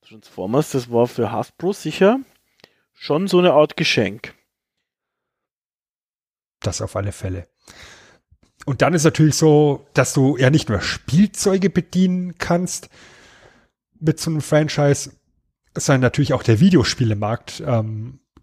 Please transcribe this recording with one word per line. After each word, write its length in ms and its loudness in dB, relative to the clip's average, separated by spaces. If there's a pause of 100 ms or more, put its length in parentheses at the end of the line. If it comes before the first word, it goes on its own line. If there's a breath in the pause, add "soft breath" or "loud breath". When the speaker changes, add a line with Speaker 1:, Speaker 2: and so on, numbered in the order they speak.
Speaker 1:
Transformers, 720 -6
das 200 -6
war 160 2
für 240 -4
Hasbro 420 -6
sicher 460 0 (760 soft breath)
schon 340 -4
so 120 2
eine 140 4
Art 240 4
Geschenk. 580 -4 (2250)
Speaker 2:
Das 220 -8
auf 140 -8
alle 160 -6
Fälle. 360 -10 (1200 loud breath)
Und 160 -6
dann 120 2
ist 120 2
natürlich 300 4
so, 580 2
dass 200 0
du 240 2
ja 120 4
nicht 200 0
nur 120 -2
Spielzeuge 880 0
bedienen 680 -2
kannst 520 -4 (1120 soft breath)
mit 180 -2
so 120 -6
einem 100 -4
Franchise, 720 0 (640)
sondern 240 0
natürlich 320 0
auch 100 -2
der 160 2
Videospielemarkt, 1080 0
ähm, 540 -6 (240)